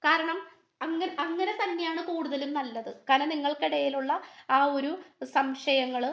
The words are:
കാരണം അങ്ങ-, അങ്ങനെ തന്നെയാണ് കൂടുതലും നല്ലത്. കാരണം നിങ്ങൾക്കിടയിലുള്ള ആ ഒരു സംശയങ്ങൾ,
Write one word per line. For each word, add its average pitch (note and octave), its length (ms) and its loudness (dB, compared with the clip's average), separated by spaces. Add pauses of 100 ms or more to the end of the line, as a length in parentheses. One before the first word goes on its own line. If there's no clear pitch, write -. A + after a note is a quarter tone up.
കാരണം D#4+ 360 4 (420)
അങ്ങ-, E4 380 -2
അങ്ങനെ F4 420 -2
തന്നെയാണ് E4+ 420 -2
കൂടുതലും C#4+ 500 -4
നല്ലത്. A#3 380 -6 (180)
കാരണം C#4 200 6
നിങ്ങൾക്കിടയിലുള്ള C#4+ 840 0 (380)
ആ C4 160 6
ഒരു C#4+ 260 0 (440)
സംശയങ്ങൾ, C4 760 2